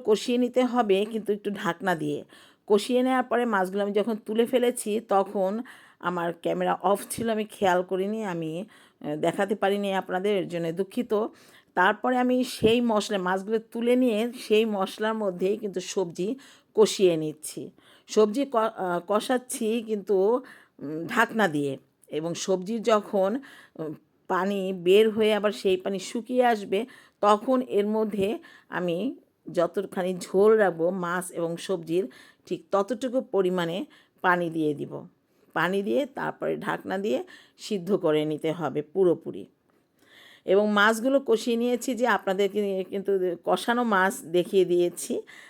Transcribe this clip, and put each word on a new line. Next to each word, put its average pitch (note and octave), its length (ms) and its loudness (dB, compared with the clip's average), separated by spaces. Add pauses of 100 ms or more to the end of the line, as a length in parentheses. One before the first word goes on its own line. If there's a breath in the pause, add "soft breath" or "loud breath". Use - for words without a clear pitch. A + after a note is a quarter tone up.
কষিয়ে A3 320 2
নিতে B3 280 2
হবে G#3+ 400 2
কিন্তু A3 280 -4
একটু G#3 180 -4
ঢাকনা F3+ 440 -2
দিয়ে। D3 280 -6 (440 loud breath)
কষিয়ে B3 360 2
নেওয়ার B3+ 200 2
পরে A#3+ 220 0
মাছগুলো G3+ 380 0
আমি G3+ 80 -2
যখন G#3 240 0
তুলে G#3+ 300 0
ফেলেছি, A#3+ 640 0
তখন G3 540 0 (360 loud breath)
আমার E3+ 420 -2
ক্যামেরা F3+ 320 0
অফ G3 360 0
ছিল, A3+ 200 -4
আমি A3 160 -2
খেয়াল F#3 380 2
করিনি, F#3+ 420 -4
আমি, E3+ 400 -6 (360 soft breath)
আহ, D3 140 -4
দেখাতে E3+ 400 0
পারিনি G3+ 380 0
আপনাদের, F#3+ 440 0
এর E3 100 -2
জন্য E3+ 240 -4
দুঃখিত। G3+ 560 -2 (460 loud breath)
তারপরে G#3 440 2
আমি B3+ 260 2
সেই A#3+ 380 2
মশলা, G#3+ 360 0
মাছগুলো F#3+ 420 -2
তুলে A#3 360 0
নিয়ে A#3+ 360 2 (160)
সেই G#3+ 180 4
মশলার G#3 480 -2
মধ্যেই G3 440 -2
কিন্তু F#3+ 240 -6
সবজি F#3 540 -4 (380 loud breath)
কষিয়ে G3 440 4
নিচ্ছি। D#3 520 -8 (380 soft breath)
সবজি G#3+ 380 2
ক-, C#4 100 -8
আহ, F#3 520 0
কষাচ্ছি A3+ 800 -2
কিন্তু, G#3 560 2 (360 loud breath)
উম, D#3 280 -8
ঢাকনা A3 400 2
দিয়ে। C#3+ 300 -2 (300)
এবং D#3+ 260 -6
সবজির F#3+ 480 -2
যখন, G#3 580 2 (400 loud breath)
উম, D#3 140 -8 (340)
পানি F#3+ 460 -2
বের F#3+ 360 6
হয়ে G#3+ 240 2
আবার G#3 180 0
সেই G3 260 0
পানি G3 220 -4
শুকিয়ে B3 460 0
আসবে, G#3 400 0 (360 loud breath)
তখন G#3+ 400 4
এর G3+ 260 0
মধ্যে G#3+ 500 -2 (320 loud breath)
আমি F3+ 460 -4 (360)
যতখানি F#3 640 -2
ঝোল G3+ 400 4
রাখবো E3+ 320 2
মাছ F3+ 420 -4
এবং E3+ 260 -4
সবজির, F3 500 -4 (380 loud breath)
ঠিক - 260 -8
ততটুকু A#3+ 500 -2
পরিমাণে F#3 640 0 (360 soft breath)
পানি F3+ 280 2
দিয়ে D#3 240 0
দিব। C#3+ 340 -10 (460)
পানি F3+ 300 0
দিয়ে A#3 220 0
তারপরে D#3 520 -6
ঢাকনা E3 400 -6
দিয়ে A#3 260 -4 (340 loud breath)
সিদ্ধ G3 380 -4
করে D3+ 300 2
নিতে D#3 260 -2
হবে D3+ 300 -4
পুরোপুরি। D3 640 0 (1000 soft breath)
এবং G#3 260 4
মাছগুলো A3 540 4
কষিয়ে A3+ 320 0
নিয়েছি, A#3+ 380 -2
যে A#3+ 120 0
আপনাদেরকে G3 540 0
নিয়ে G3 220 -2
কিন্তু G3 280 -4 (340)
কষানো A#3 380 0
মাছ G3 380 2
দেখিয়ে F3 440 2
দিয়েছি। F3 560 -2 (280 loud breath)